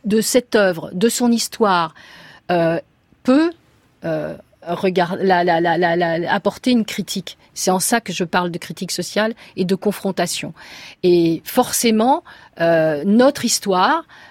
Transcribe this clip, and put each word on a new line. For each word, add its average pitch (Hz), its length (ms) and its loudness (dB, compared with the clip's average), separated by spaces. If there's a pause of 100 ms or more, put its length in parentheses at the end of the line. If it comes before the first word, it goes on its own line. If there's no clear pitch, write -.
de 214 160 2
cette 247 340 0
œuvre, 180 380 2
de 185 160 0
son 240 220 0
histoire, 190 640 0 (560)
euh, 170 300 0 (420)
peut, 320 300 4 (540)
euh, 156 300 -4 (280)
regard-, 180 540 -2
la, 180 260 2
la, 170 180 2
la, 165 160 0
la, 170 180 2
la, 170 380 0
apporter 202 380 -2
une 226 140 2
critique. - 520 -10 (160)
C'est - 180 -2
en 185 80 0
ça 233 200 0
que 190 140 -8
je 185 100 -4
parle 180 280 -2
de 170 60 -10
critique - 340 -10
sociale 214 420 -4 (240)
et 185 80 0
de 190 100 0
confrontation. 185 760 -4 (500)
Et 170 400 2
forcément, 247 800 0 (380)
euh, 160 440 2
notre 247 380 4
histoire, 214 640 0 (260)